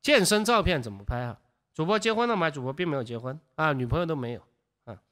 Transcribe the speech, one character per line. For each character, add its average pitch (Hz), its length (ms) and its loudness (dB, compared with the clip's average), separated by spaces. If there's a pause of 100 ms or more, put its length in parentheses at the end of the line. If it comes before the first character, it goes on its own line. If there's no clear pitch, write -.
健 262 240 6
身 208 200 2
照 226 180 4
片 160 180 2
怎 113 80 -8
么 98 140 -14
拍 123 160 -4
啊？ 120 180 -6 (360)
主 160 120 -2
播 208 140 2
结 220 140 0
婚 233 140 0
了 226 100 0
吗？ 165 120 2
主 143 140 -6
播 131 80 -4
并 170 160 -4
没 147 80 -2
有 131 80 -2
结 117 160 -8
婚 127 180 -8 (180)
啊， 156 180 2
女 127 120 0
朋 139 140 0
友 175 60 0
都 165 100 -2
没 123 160 -6
有 110 100 -10 (440)
啊。 107 160 -16 (100)